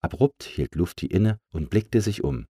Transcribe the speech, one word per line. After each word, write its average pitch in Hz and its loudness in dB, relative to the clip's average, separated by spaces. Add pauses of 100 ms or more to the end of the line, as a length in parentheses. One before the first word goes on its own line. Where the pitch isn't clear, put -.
Abrupt - 0
hielt - -4
Lufti - -2
inne 107 2 (140)
und 78 -4
blickte 110 2
sich 104 -2
um. 127 -4